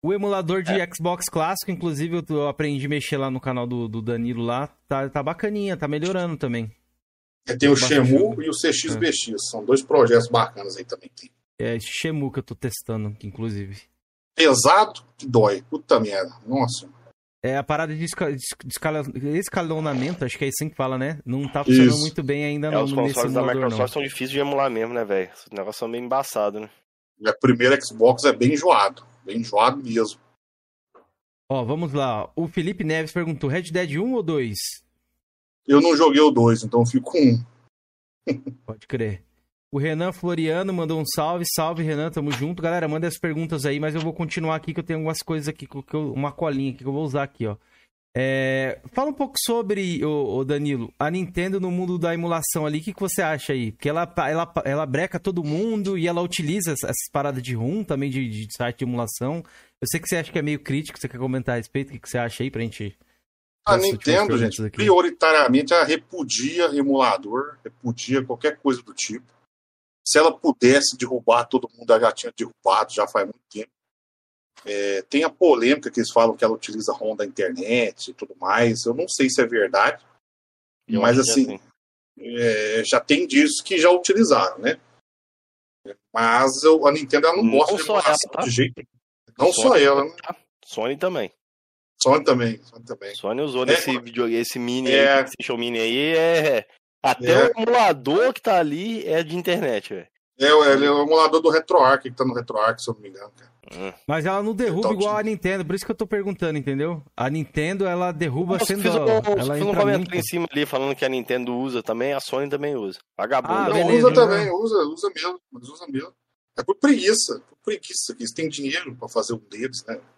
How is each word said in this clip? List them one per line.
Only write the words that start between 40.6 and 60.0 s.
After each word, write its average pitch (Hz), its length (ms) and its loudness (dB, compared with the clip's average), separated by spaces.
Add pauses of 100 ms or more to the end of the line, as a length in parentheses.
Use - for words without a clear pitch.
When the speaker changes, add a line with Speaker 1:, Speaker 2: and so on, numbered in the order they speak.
Speaker 1:
mandou 160 280 -2
um 151 60 -2
salve. 170 380 -2 (100)
Salve, 165 280 -2
Renan. 156 280 -2
Tamo 147 220 -4
junto. 156 300 -4
Galera, 170 260 -2
manda 156 180 -4
as 165 120 -6
perguntas 160 480 -4
aí, 143 120 -2
mas 151 160 -4
eu 165 60 -2
vou 160 120 -4
continuar 160 440 -4
aqui 156 180 -8
que 170 60 -6
eu 170 40 -8
tenho 165 140 -4
algumas 156 240 -4
coisas 156 260 -4
aqui, 156 180 -10
que - 280 -14
eu, 147 180 -4
uma 135 200 -4
colinha 139 400 -4
aqui - 100 -14
que 127 60 -8
eu 139 40 -6
vou 147 120 -4
usar 143 180 -2
aqui, 135 240 -6
ó. 107 100 -6 (600)
É, 131 640 -2 (120)
fala 277 180 -2
um 277 40 -6
pouco 269 240 -6
sobre, 196 640 -2
ô, 143 340 -2
ô 135 60 -2
Danilo, 143 540 -4
a 143 100 0
Nintendo 185 520 -4
no 185 100 -4
mundo 180 260 -2
da 170 160 -2
emulação 170 540 -4
ali, 151 140 -2
o - 20 -16
que, 202 100 -10
que - 60 -14
você 196 240 -4
acha 156 300 -4
aí? 120 180 -2
Porque - 180 -6
ela, 165 240 -2 (160)
ela, 165 240 -2 (120)
ela 143 200 -2
breca 156 360 -4
todo 175 240 -4
mundo 196 520 -2
e 170 120 -2
ela 170 120 -2
utiliza 175 520 -4
essa, - 140 -6
essas - 260 -6
paradas 139 280 -2
de 123 140 -6
rom 139 300 -4
também, 143 260 -4
de, 131 180 -4
de 107 240 -8
site 120 260 -6
de 135 60 -4
emulação. 123 600 -6 (360)
Eu 127 60 -6
sei 165 140 -4